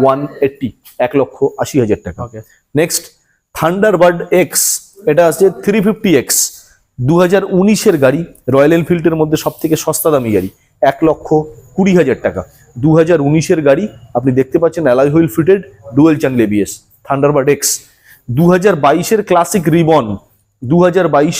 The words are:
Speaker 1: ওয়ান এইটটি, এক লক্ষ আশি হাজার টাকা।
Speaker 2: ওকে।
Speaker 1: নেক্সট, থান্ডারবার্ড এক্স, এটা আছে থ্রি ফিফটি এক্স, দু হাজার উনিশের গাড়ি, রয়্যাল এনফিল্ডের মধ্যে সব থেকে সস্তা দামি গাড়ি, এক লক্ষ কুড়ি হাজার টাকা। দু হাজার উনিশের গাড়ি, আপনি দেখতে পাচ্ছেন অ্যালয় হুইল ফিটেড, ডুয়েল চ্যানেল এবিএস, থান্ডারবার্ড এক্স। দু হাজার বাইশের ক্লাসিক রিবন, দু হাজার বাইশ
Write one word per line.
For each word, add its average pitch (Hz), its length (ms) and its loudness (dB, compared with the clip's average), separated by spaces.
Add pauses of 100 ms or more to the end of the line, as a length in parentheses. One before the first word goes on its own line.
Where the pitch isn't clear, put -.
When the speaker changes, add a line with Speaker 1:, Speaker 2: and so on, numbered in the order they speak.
Speaker 1:
ওয়ান 135 180 2 (260)
এইটটি, 135 240 -4 (380)
এক - 140 -6
লক্ষ 127 160 -4 (260)
আশি 120 200 -6
হাজার 104 240 -2
টাকা। 90 200 -12
Speaker 2:
ওকে। 110 140 -16 (340)
Speaker 1:
নেক্সট, 165 280 -2 (520)
থান্ডারবার্ড 180 680 0 (220)
এক্স, - 200 -4 (480)
এটা 151 200 2
আছে 190 140 0 (200)
থ্রি 202 220 0
ফিফটি 208 240 -2 (100)
এক্স, - 160 -4 (600)
দু 127 240 0
হাজার 185 200 2 (160)
উনিশের 196 460 2
গাড়ি, 131 160 2 (340)
রয়্যাল 143 240 4
এনফিল্ডের 170 420 -2
মধ্যে 156 240 -2
সব 151 180 -6
থেকে 160 120 -2 (100)
সস্তা 160 300 -4
দামি 123 220 0
গাড়ি, 92 140 -2 (320)
এক 135 160 0 (100)
লক্ষ 147 200 -4 (480)
কুড়ি 190 240 0
হাজার 131 260 0
টাকা। 92 160 -6 (400)
দু 156 160 2
হাজার 165 200 2 (100)
উনিশের 160 400 0
গাড়ি, 143 160 2 (320)
আপনি 131 220 -2
দেখতে 135 240 0
পাচ্ছেন 165 260 -2
অ্যালয় 131 240 2
হুইল 165 240 2
ফিটেড, 180 240 2 (360)
ডুয়েল 151 260 4
চ্যানেল 131 240 0
এবিএস, 104 240 -2 (360)
থান্ডারবার্ড 139 480 0
এক্স। - 160 -4 (680)
দু 160 160 2
হাজার 185 220 2 (100)
বাইশের 165 440 0
ক্লাসিক 175 360 0 (120)
রিবন, 156 300 2 (560)
দু 127 220 0
হাজার 180 300 2
বাইশ 151 260 0